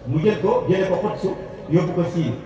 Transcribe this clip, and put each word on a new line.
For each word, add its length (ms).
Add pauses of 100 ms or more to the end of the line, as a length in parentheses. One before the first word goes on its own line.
Mu 140
jël 220
ko, 120 (120)
jëlee 240
ko 80
Xudsu, 340 (360)
yóbbu 280
ko 100
fii. 280 (140)